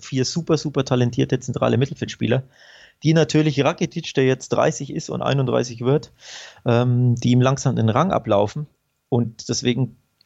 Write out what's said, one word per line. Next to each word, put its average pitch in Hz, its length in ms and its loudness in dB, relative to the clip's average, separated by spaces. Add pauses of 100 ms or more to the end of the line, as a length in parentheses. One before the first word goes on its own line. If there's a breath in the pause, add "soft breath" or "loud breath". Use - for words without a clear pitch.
vier 131 240 -2
super, 165 340 -2
super 139 260 -4
talentierte 131 540 0
zentrale 117 380 -2
Mittelfeldspieler, 117 680 -2 (640 loud breath)
die 160 100 4
natürlich 151 480 2
Rakitic, 165 520 -2
der 135 100 2
jetzt 131 240 0
dreißig 135 440 0
ist - 180 -8
und - 120 -6
einunddreißig 123 600 0
wird, 135 280 0 (560 loud breath)
ähm, 123 480 4
die 123 160 0
ihm 123 100 6
langsam 131 360 2
den 113 120 2
Rang 143 220 2
ablaufen. 104 560 0 (440)
Und 120 380 -2
deswegen 123 460 -2 (320)